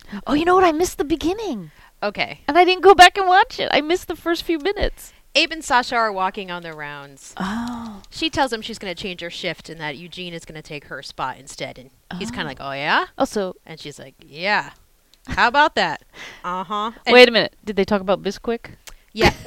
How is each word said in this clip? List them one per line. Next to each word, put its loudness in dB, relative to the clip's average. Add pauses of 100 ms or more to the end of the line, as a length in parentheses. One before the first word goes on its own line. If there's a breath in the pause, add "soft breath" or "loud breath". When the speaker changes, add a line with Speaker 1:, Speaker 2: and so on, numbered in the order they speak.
(260 loud breath)
Speaker 1:
Oh, -2
you 2
know 6
what? 6
I 6
missed 0
the -2
beginning. -4 (300 soft breath)
Speaker 2:
Okay. -4
Speaker 1:
And 2
I 10
didn't 2
go 10
back 10
and 0
watch 4
it. -2
I 4
missed -2
the -8
first -4
few -2
minutes. -6 (240)
Speaker 2:
Abe 2
and -12
Sasha 0
are 2
walking -4
on -8
their -12
rounds. -14
Speaker 1:
Oh. -8
Speaker 2:
She -4
tells -2
him -6
she's -12
gonna -8
change -10
her -8
shift -8
and -14
that -8
Eugene -14
is -14
gonna -16
take -14
her -14
spot -8
instead. -14
And -20 (260)
he's -8
kinda -6
Speaker 1:
Oh. -6
Speaker 2:
like, -12
"Oh, -10
yeah?" 0 (100)
Speaker 1:
Oh, 0
so -4 (100)
Speaker 2:
And -18
she's -16
like, -20 (100)
"Yeah. -4 (560)
How 2
about 4
that?" 0 (420 loud breath)
Uh-huh. -6 (140)
And 2
Speaker 1:
Wait 12
a 0
minute. 0
Did -8
they 2
talk 0
about -2
Bisquick? -6 (420)
Speaker 2:
Yeah. 2 (140)